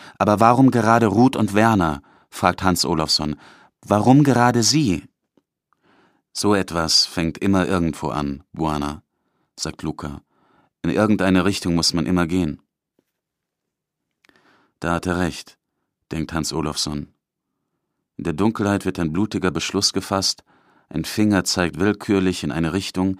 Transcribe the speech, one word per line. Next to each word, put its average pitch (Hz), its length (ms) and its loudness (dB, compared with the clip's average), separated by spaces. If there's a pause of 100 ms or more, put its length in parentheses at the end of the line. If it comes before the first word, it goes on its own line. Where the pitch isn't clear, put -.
(180)
"Aber 104 220 2
warum 123 320 6
gerade 113 360 4
Ruth 117 280 4
und 101 180 -2
Werner?", 98 480 2 (280)
fragt - 340 -2
Hans 90 220 0
Olafsson. 78 500 -2 (460)
"Warum 120 420 4
gerade 120 400 2
sie?" 113 400 0 (1300)
"So 104 240 2
etwas 85 500 0
fängt 82 320 -4
immer 95 300 2
irgendwo 82 420 -2
an, 69 340 -6 (100)
Buana", 73 500 -4 (560)
sagt - 240 -10
Luca. 73 380 -10 (640)
"In 82 60 -2
irgendeine 95 540 2
Richtung 95 320 -2
muss 82 180 0
man 85 120 -2
immer 87 220 0
gehen." 82 340 -2 (2250)
"Da 85 140 -2
hat 85 120 -4
er 90 140 -2
recht", - 380 -6 (540)
denkt 78 200 -6
Hans 80 220 -6
Olafsson. 76 600 -6 (1000)
In - 80 -12
der 82 100 -4
Dunkelheit 101 520 -2
wird 90 140 -4
ein 82 120 -2
blutiger 90 400 -2
Beschluss 92 420 -4
gefasst, 98 500 -4 (460)
ein 78 160 -4
Finger 104 400 0
zeigt 80 340 -2
willkürlich 98 640 0
in 76 80 -4
eine 80 220 -2
Richtung, 95 460 -2